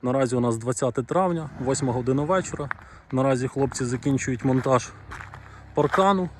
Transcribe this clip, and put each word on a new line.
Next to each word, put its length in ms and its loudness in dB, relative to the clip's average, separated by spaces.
Наразі 340 2
у 40 2
нас 180 2
двадцяте 460 -2
травня, 460 0
восьма 340 0
година 300 0
вечора. 460 -2
Наразі 360 2
хлопці 380 -2
закінчують 600 -2
монтаж 440 2
паркану. 560 2